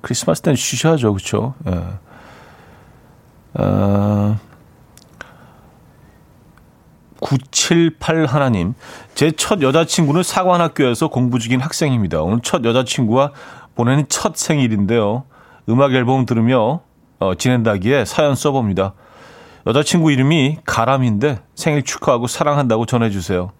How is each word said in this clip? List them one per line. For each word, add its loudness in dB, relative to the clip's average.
크리스마스 -4
때는 2
쉬셔야죠. 0
그쵸? -4
예. -4
아, 0
구칠팔 0
하나님. 0
"제 2
첫 -2
여자친구는 2
사관학교에서 0
공부 0
중인 0
학생입니다. -2
오늘 0
첫 -2
여자친구와 0
보내는 2
첫 -4
생일인데요. 0
음악 4
앨범 2
들으며, 2
어, 0
지낸다기에 0
사연 0
써봅니다. -2
여자친구 2
이름이 2
가람인데 0
생일 -2
축하하고 -2
사랑한다고 0
전해주세요." -2